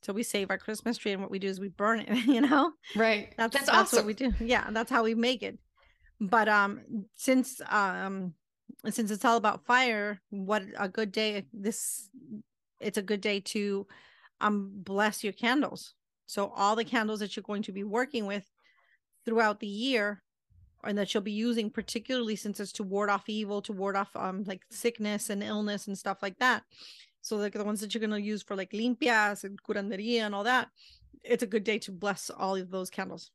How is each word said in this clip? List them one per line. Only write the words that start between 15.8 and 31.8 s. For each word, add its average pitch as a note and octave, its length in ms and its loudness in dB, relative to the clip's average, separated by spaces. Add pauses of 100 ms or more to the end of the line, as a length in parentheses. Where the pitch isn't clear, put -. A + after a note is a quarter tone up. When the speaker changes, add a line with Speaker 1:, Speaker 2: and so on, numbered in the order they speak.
Speaker 1:
So G3+ 320 -4
all G3+ 200 4
the A3+ 80 0
candles G#3+ 360 0
that G#3 160 -6
you're G#3 60 -8
going G#3 220 -4
to G3+ 80 -10
be G3 120 -6
working A3+ 400 -2
with G3 240 -4 (760)
throughout A3 340 4
the A3 60 -8
year, G#3 560 0 (640)
and G#3 120 -2
that G3 160 0
you'll G#3 120 0
be G#3+ 80 -4
using, A3+ 360 0
particularly A3+ 680 -4
since G3+ 240 -6
it's G3+ 120 -6
to G#3+ 120 -6
ward G3 260 0
off G3+ 180 0
evil, G#3 340 -4
to A3 100 -8
ward G3 240 -2
off, G3 180 -2
um, G3 320 -4
like, F#3+ 240 -10
sickness G#3 580 -2
and G3+ 140 -2
illness G#3 460 -4
and G3 100 -6
stuff - 240 -6
like G3 160 -6
that. B3 240 4 (580)
So, - 160 -6
like, G#3 160 -2
the G#3 120 -4
ones G#3 160 -2
that G#3 120 -6
you're A3+ 80 -2
gonna G#3+ 180 -2
use G#3 240 -4
for, G3+ 140 -6
like, F#3+ 160 -6
limpias A3 720 2
and G3+ 180 -12
curanderia G#3 580 -2
and G#3 140 -2
all G3+ 100 -2
that, B3 240 2 (540)
it's A#3+ 200 2
a A#3+ 40 0
good G3+ 180 0
day G#3+ 160 0